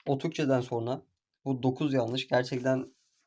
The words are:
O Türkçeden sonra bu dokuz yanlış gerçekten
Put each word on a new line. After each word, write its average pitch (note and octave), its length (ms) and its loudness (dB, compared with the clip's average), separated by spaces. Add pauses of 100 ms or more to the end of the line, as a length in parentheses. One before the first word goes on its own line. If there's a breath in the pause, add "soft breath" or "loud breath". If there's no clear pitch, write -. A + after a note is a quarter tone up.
O C#3+ 120 2
Türkçeden C3+ 440 0
sonra A#2+ 400 -4 (440)
bu C3 180 -2
dokuz C3+ 300 2
yanlış B2+ 340 0
gerçekten B2+ 680 0 (340)